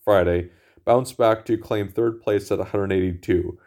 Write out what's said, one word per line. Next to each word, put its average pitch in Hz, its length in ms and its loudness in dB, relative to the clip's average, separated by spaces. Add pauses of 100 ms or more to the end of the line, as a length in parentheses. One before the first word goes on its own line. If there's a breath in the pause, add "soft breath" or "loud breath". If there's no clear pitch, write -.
Friday, 87 460 2 (340 soft breath)
bounced 127 320 0
back 110 300 0
to 113 120 -2
claim 104 320 -4
third 113 320 -2
place 101 300 -2
at 95 80 0
a 95 60 -6
hundred 98 260 -4
eighty-two. 92 760 -2